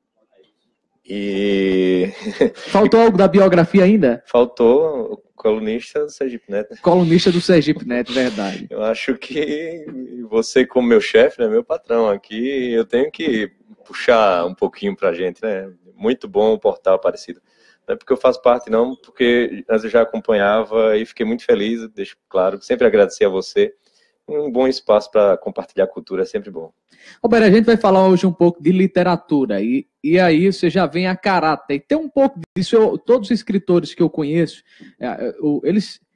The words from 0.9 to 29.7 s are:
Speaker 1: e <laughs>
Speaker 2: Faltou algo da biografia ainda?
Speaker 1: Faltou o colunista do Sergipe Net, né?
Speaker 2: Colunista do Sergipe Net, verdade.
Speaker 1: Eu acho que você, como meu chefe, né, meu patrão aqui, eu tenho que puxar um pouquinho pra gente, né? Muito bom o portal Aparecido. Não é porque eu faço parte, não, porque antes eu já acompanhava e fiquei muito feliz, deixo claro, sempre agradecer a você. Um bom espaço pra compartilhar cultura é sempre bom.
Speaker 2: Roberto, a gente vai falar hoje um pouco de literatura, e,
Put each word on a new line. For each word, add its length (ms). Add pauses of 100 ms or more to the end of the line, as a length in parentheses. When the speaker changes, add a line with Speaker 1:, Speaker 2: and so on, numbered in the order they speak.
Speaker 1:
e 1000 (240)
<laughs> 160 (160)
Speaker 2:
Faltou 320
algo 180
da 120
biografia 560
ainda? 400
Speaker 1:
Faltou 880
o 40 (200)
colunista 640
do 60
Sergipe 420
Net, 180
né? 120
Speaker 2:
Colunista 500
do 80
Sergipe 480
Net, 240
verdade. 580
Speaker 1:
Eu 140
acho 320
que 680 (440)
você, 360
como 200
meu 140
chefe, 400
né, 80
meu 160
patrão 460
aqui, 640
eu 100
tenho 260
que 440 (320)
puxar 600
um 80
pouquinho 440
pra 160
gente, 280
né? 300 (240)
Muito 320
bom 240
o 80
portal 360
Aparecido. 440 (480)
Não 60
é 40
porque 140
eu 60
faço 240
parte, 280
não, 280
porque 720
antes 160
eu 40
já 120
acompanhava 960
e 80
fiquei 200
muito 200
feliz, 460
deixo 260 (100)
claro, 340
sempre 240
agradecer 380
a 60
você. 440 (540)
Um 240
bom 160
espaço 420
pra 280
compartilhar 500
cultura 360
é 20
sempre 260
bom. 220 (500)
Speaker 2:
Roberto, 220
a 40
gente 140
vai 140
falar 280
hoje 220
um 60
pouco 280
de 120
literatura, 880
e, 260 (160)